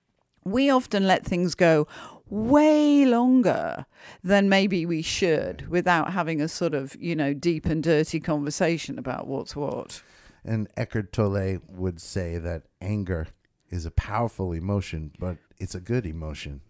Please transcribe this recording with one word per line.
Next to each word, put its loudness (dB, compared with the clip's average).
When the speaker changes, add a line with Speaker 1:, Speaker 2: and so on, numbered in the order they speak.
Speaker 1:
we 2
often 2
let 4
things 0
go 4
way 6
longer 2
than 4
maybe 4
we -2
should 0
without 2
having -2
a 0
sort -2
of, -6
you -4
know, 0
deep -2
and 0
dirty 2
conversation -2
about -8
what's -8
what. -8
Speaker 2:
And -4
Eckhart -6
Tolle 0
would -6
say -6
that -6
anger -4
is -6
a -8
powerful -4
emotion, -4
but -6
it's -10
a -12
good -2
emotion. -10